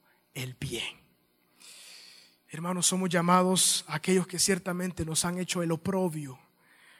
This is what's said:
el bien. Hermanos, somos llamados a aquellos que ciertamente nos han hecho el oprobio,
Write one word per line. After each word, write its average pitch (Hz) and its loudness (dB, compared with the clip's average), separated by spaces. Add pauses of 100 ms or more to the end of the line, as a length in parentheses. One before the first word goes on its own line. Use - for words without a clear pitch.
(360)
el 127 -8
bien. 120 -8 (1400)
Hermanos, 175 -2
somos 185 2
llamados 180 4
a 151 -6
aquellos 185 2
que 170 -10
ciertamente 180 -2
nos 160 -2
han 175 -2
hecho 180 -4
el 165 0
oprobio, 160 -2 (600)